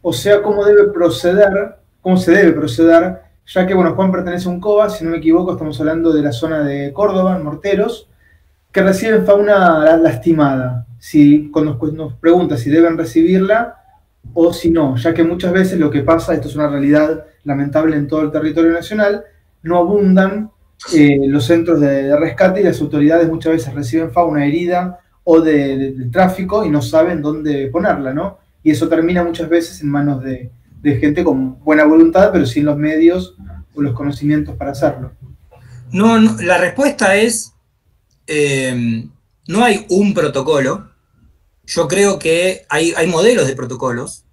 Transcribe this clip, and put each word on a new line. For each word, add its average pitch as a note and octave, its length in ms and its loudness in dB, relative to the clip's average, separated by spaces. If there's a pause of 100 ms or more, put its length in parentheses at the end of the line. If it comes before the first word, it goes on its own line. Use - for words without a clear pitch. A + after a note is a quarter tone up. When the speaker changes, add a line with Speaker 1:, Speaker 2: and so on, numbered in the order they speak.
Speaker 1:
o E3 60 -2
sea, G3+ 300 2
cómo G3+ 240 0
debe G#3 260 6
proceder, F#3+ 840 0 (260)
cómo F#3 160 2
se F3 120 0
debe F3 220 6
proceder, E3 720 2 (240)
ya F#3 200 -2
que, F#3+ 60 -2
bueno, F3+ 220 0
Juan F#3+ 180 0
pertenece F3+ 360 -6
a - 20 -4
un - 100 -8
coba, G#3 300 2
si - 120 -10
no E3 80 -6
me E3 60 -4
equivoco, E3 360 0
estamos D#3 280 -8
hablando D#3+ 320 0
de D3+ 80 0
la C#3+ 100 -2
zona D#3 320 -6
de C#3 300 -6
Córdoba, F#3 420 0
en D#3+ 80 -6
Morteros, G3 680 -4 (600)
que F#3+ 120 0
reciben G3 420 2
fauna G3 540 4
la-, D#3+ 180 4
lastimada. C#3 920 0 (120)
Si, D3 520 4
cuando D3+ 280 -2
nos, D3+ 160 -4
nos D#3 200 -12
pregunta E3 440 2
si A#2 100 -6
deben E3 300 4
recibirla F#3+ 800 0 (580)
o E3+ 180 2
si E3+ 180 -2
no, D3 280 0
ya E3 160 -2
que E3 100 0
muchas F3 280 -2
veces F#3 260 0
lo D3 120 0
que C#3+ 120 -2
pasa, E3 320 0
esto D3 140 -6
es C#3+ 60 -12
una D3 140 -2
realidad D3 560 0 (200)
lamentable C#3+ 520 -4
en C#3+ 100 -4
todo D#3 140 -4
el D3 100 -2
territorio D#3 420 0
nacional, G3+ 520 -2 (380)
no F3 160 0
abundan, G3 720 2 (420)
eh, D3 240 4 (120)
los C#3 180 0
centros E3 340 2
de, C#3 220 0
de C#3 160 2
rescate F#3 420 0
y G3 40 2
las E3+ 140 0
autoridades D#3 480 2
muchas D#3+ 260 -2
veces D#3 200 -4
reciben C#3+ 400 -4
fauna D#3 320 0
herida F3 560 -2 (240)
o E3 160 6
de, C#3+ 380 0
de, C3+ 140 -4
de B2+ 180 -8
tráfico F#3 520 0
y E3 60 -2
no D3 140 0
saben D#3+ 400 0
dónde D3 460 -4
ponerla, C#3+ 440 -4
¿no? F3+ 320 -8 (220)
Y D#3 40 4
eso D#3 180 -2
termina E3+ 340 0
muchas E3 280 -6
veces E3 320 -2
en C#3+ 80 -4
manos C#3+ 340 -4
de, B2+ 260 -10 (300)
de C#3+ 160 0
gente D3+ 260 0
con C3 400 -2
buena D3+ 220 2
voluntad, E3 480 6
pero D#3 140 0
sin D3 180 -2
los D3 140 0
medios E3 580 0 (380)
o D3 80 -6
los C3 100 -2
conocimientos C#3+ 640 -4
para C3+ 140 -8
hacerlo. B2+ 420 -4 (800)
Speaker 2:
No, A3 280 2
no, A3 220 2
la F3+ 160 0
respuesta G3 580 0
es, A3+ 380 -2 (760)
eh, C3 800 -2 (420)
no G3+ 140 0
hay G#3+ 280 0
un G3 240 0
protocolo. C#3+ 720 -2 (800)
Yo E3 220 -4
creo G3 300 0
que E3+ 520 -2
hay, D#3+ 260 -2
hay E3 100 -2
modelos F#3 400 2
de C3 80 -6
protocolos. B2 800 -10